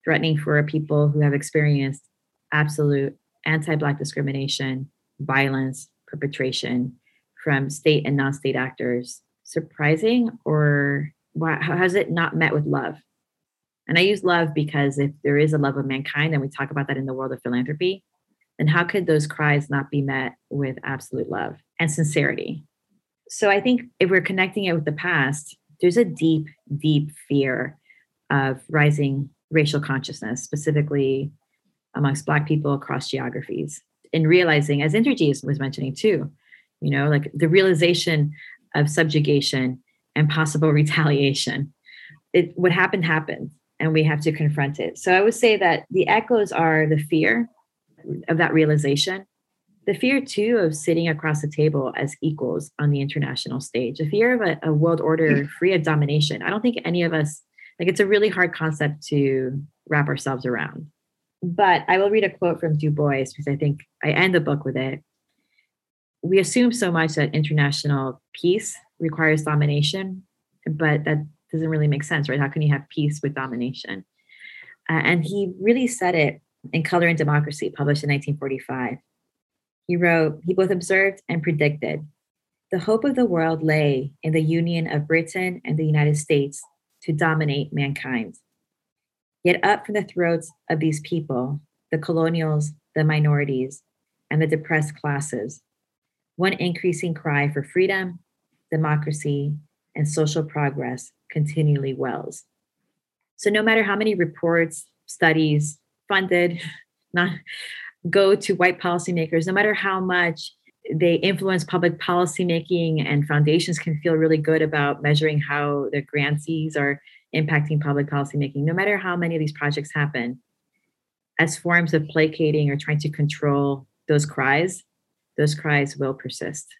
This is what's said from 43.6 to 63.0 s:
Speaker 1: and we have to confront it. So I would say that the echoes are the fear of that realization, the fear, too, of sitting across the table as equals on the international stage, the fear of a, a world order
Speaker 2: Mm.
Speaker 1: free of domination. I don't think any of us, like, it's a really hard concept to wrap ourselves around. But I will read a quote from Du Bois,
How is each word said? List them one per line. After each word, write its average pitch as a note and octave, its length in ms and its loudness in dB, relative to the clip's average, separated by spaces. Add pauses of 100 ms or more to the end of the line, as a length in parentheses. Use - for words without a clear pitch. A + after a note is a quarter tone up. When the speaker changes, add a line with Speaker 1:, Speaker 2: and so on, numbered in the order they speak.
Speaker 1:
and D#3+ 140 0
we D#3 120 4
have D3+ 180 2
to D#3 100 0
confront D3+ 460 -2
it. E2+ 200 -6
So F#3 140 0
I F#3 80 6
would G#3+ 140 4
say A3 220 4
that F3+ 340 2
the F#3 160 2
echoes A3 460 2
are D#3 340 2
the D#3 120 2
fear F3 500 0 (800)
of E3 100 0
that E3+ 160 2
realization, D3+ 720 2 (600)
the G3+ 80 0
fear, C4+ 260 2
too, A#3 380 0
of D#3+ 160 2
sitting E3+ 340 0
across D3+ 340 -2
the D3 60 -4
table D3 480 0
as C#3+ 260 -4
equals D3+ 560 -4
on D3 120 2
the C#3 100 0
international C3+ 600 -4
stage, B2 380 -4
the D#3 100 -2
fear A3+ 260 2
of A#3+ 60 0
a, D#3+ 280 -2
a D#3 40 2
world D#3 280 2
order D#3+ 280 2
Speaker 2:
Mm. D3 200 2
Speaker 1:
free F#3 260 0
of D#3+ 80 0
domination. D3+ 600 0
I - 80 -2
don't G#3 120 -2
think A#3+ 220 0
any F3 180 0
of E3 100 0
us, D3+ 300 -2 (360)
like, F3 100 0
it's F#3 120 0
a G3 60 4
really G#3 220 4
hard F3+ 260 0
concept D3+ 540 -2
to C#3 520 0 (280)
wrap D3 200 2
ourselves C3+ 380 -4
around. B2 400 -4 (560)
But F3+ 460 2
I F#3 100 4
will G3+ 120 4
read G#3+ 140 4
a F#3 60 0
quote E3+ 300 -2
from D#3 160 0
Du D3+ 140 0
Bois, C#3+ 340 0